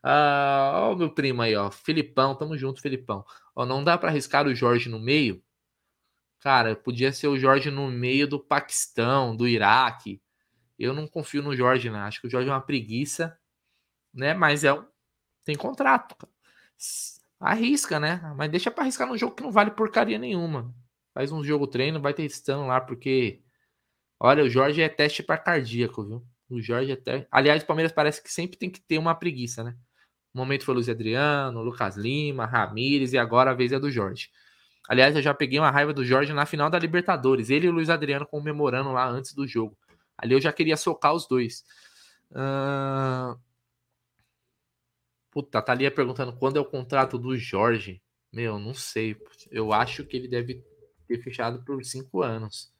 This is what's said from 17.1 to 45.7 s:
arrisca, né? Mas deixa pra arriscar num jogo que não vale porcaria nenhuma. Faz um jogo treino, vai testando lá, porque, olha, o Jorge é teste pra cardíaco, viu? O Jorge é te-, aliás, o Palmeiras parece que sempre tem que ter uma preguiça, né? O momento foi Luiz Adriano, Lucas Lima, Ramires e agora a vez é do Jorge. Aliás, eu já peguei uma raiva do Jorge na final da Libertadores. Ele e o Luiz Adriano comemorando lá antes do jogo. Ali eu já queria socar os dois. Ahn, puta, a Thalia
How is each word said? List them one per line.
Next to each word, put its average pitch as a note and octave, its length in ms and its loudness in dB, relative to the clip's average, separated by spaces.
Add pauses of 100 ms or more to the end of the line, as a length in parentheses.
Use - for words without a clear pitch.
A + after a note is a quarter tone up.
arrisca, A3+ 580 0
né? D#3+ 220 -2 (160)
Mas D3+ 140 -4
deixa F3+ 200 0
pra D4+ 140 -4
arriscar B3+ 240 -2
num A#3+ 100 -6
jogo - 160 -4
que - 80 -14
não C#4 100 -8
vale G#3 200 4
porcaria A3 460 0
nenhuma. E3+ 540 -4 (400)
Faz C#3 200 -4
um D#3 100 -6
jogo C#3+ 240 0
treino, C#3+ 340 -2
vai C#3+ 140 -2
testando C#3+ 520 -4
lá, B2+ 140 2
porque, B2+ 600 -2 (800)
olha, C#3+ 240 6
o C3 40 4
Jorge C#3 320 2
é D#3+ 80 4
teste D3+ 340 0
pra D#3+ 140 0
cardíaco, A#2 680 -2
viu? A#2 220 -12 (220)
O A#2+ 140 -8
Jorge B2 300 -2
é C3 40 -4
te-, - 340 -6
aliás, D3 320 4
o - 40 -14
Palmeiras D#3+ 260 0
parece D3+ 300 0
que - 100 -14
sempre F3+ 240 -8
tem F3+ 140 -8
que - 100 -20
ter D#3 180 -2
uma E3 160 0
preguiça, B2+ 500 -6
né? A#2+ 120 -12 (560)
O B2+ 60 -10
momento C3 260 -4
foi C3 100 0
Luiz B2 140 0
Adriano, B2 760 -2
Lucas A2+ 340 -4
Lima, C3 500 -4
Ramires B2 640 0
e C3 60 4
agora A#2+ 320 4
a B2+ 40 0
vez B2 180 2
é C3+ 60 0
do C#3+ 120 -2
Jorge. G#2 400 -4 (580)
Aliás, C3 280 6
eu C#3+ 60 2
já C#3+ 120 2
peguei C3+ 240 0
uma D3+ 120 4
raiva D3 220 2
do C#3 120 -2
Jorge C3+ 280 2
na D3 140 0
final D3+ 240 0
da F3 80 2
Libertadores. D#3 720 2
Ele D#3+ 160 4
e - 20 6
o F3 40 4
Luiz E3 180 0
Adriano D3 360 0
comemorando D3 680 -2
lá B2+ 160 0
antes C3 260 -6
do C#3 120 -4
jogo. A2+ 300 -4 (400)
Ali A#2 180 0
eu C#3 60 6
já D3 120 0
queria D#3 240 0
socar D#3 380 0
os E3+ 120 -4
dois. B2 380 -2 (720)
Ahn, C3+ 1000 -2 (1900)
puta, C3+ 280 -4
a G#2+ 40 2
Thalia C3+ 280 2